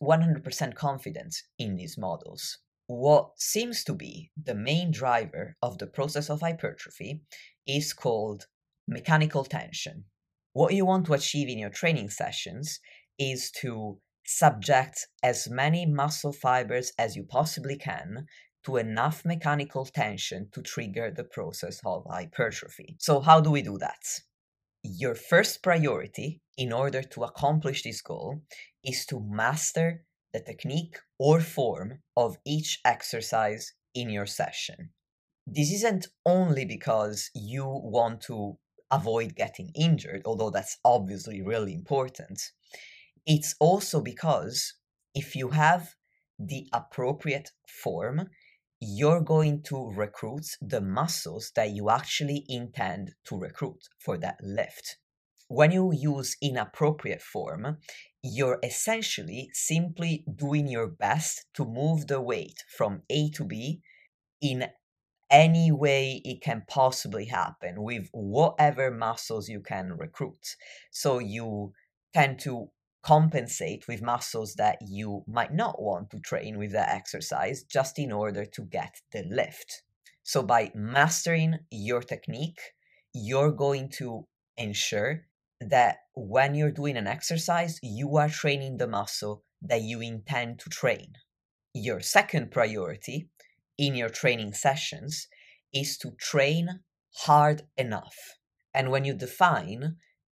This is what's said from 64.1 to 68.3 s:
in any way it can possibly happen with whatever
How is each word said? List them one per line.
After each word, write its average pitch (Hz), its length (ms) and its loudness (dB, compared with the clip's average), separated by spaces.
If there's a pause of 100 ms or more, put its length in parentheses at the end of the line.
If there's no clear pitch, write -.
in 131 240 0 (680)
any 165 400 10
way 139 540 2
it 127 180 -10
can 113 260 -4
possibly 110 580 2
happen 92 580 -4
with 113 260 -6
whatever 131 800 4